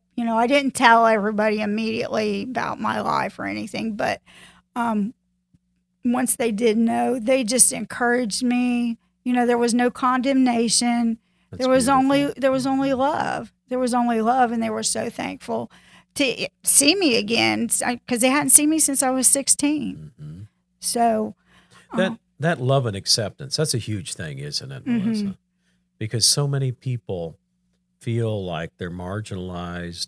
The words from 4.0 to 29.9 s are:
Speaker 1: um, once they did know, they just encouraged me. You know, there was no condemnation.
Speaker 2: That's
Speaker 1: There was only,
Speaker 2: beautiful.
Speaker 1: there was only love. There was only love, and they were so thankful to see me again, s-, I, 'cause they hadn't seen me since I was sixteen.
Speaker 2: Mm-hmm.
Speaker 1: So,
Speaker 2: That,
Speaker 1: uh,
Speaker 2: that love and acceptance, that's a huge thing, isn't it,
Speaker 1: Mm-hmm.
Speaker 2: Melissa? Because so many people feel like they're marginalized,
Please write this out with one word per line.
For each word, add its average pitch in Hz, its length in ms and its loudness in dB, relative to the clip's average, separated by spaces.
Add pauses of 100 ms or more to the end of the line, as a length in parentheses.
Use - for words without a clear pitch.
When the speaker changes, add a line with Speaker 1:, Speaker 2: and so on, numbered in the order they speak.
Speaker 1:
um, 226 380 -2 (880)
once 247 340 0
they 240 140 0
did 226 260 2
know, 240 420 0
they 262 240 2
just 226 280 2
encouraged 240 720 -2
me. 240 560 0 (260)
You 247 100 -2
know, 247 120 2
there 240 120 2
was 240 180 2
no 247 160 2
condemnation. 240 1300 2 (320)
Speaker 2:
That's - 100 -10
Speaker 1:
There 254 80 2
was 262 200 4
only, 269 300 4
Speaker 2:
beautiful. 285 220 -2
Speaker 1:
there 269 100 4
was 262 140 0
only 269 280 0
love. 262 600 -2 (140)
There 247 120 -4
was 247 140 0
only 240 280 2
love, 240 300 2
and 233 120 -2
they 226 80 -4
were 220 100 -4
so 226 280 -2
thankful - 600 -8 (460)
to - 320 -2 (160)
see 294 320 6
me 320 220 2
again, 226 480 2
s-, - 180 -2
I, 240 140 -4 (100)
'cause 240 140 0
they 254 80 4
hadn't 277 200 2
seen 302 200 6
me 320 100 2
since 277 240 0
I 262 80 2
was 262 160 0
sixteen. 277 920 0
Speaker 2:
Mm-hmm. 78 220 -14 (380)
Speaker 1:
So, 220 560 0 (600)
Speaker 2:
That, 113 180 2
Speaker 1:
uh, - 20 -12 (240)
Speaker 2:
that 156 220 0
love 131 260 2
and 101 80 -4
acceptance, 95 640 -4
that's 156 180 0
a - 20 -2
huge 104 380 -6
thing, 135 240 -10
isn't 143 320 -10
it, 135 140 -14
Speaker 1:
Mm-hmm. 233 200 -2
Speaker 2:
Melissa? 208 320 -2 (600)
Because 107 260 -2
so 143 220 0
many 135 240 -2
people 95 680 -8 (600)
feel 113 460 -2
like 82 320 -6
they're 90 120 -8
marginalized, 90 1200 -8